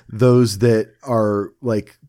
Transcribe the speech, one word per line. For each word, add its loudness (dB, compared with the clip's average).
those 2
that 0
are, -2
like, -6